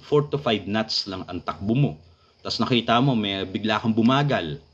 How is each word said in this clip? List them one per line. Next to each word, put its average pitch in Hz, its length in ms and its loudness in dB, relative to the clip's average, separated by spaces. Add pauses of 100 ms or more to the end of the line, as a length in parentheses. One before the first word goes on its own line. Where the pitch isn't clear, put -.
Four 147 260 2
to 139 80 -4
five 107 300 -2
knots 110 420 -2
lang 92 160 -8
ang 90 160 -10
takbo 98 320 -2
mo. 131 180 2 (520)
Tas 101 160 -6
nakita 117 400 2
mo, 135 160 2
may 98 320 -2
bigla 104 320 -2
kang 110 160 0
bumagal 113 640 2 (140)